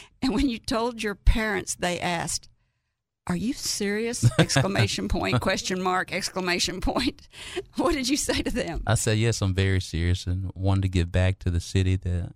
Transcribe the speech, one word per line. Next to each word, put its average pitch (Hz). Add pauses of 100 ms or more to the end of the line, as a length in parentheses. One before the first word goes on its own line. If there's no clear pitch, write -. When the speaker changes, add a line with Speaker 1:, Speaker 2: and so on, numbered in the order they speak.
(220)
Speaker 1:
And 175
when 269
you 226
told 226
your 208
parents, 214
they 175
asked, 170 (800)
"Are 175
you 208
serious?" 220
Speaker 2:
<laughs> -
Speaker 1:
Exclamation 110
point, 123
question 190
mark, 185
exclamation 180
point. - (240)
<laughs> -
What -
did 254
you 285
say -
to -
them? 165
Speaker 2:
I 110
said, 110
"Yes, 113
I'm 95
very 95
serious 87
and 92
wanted 95
to 95
give 90
back 92
to 90
the 85
city 92
that 87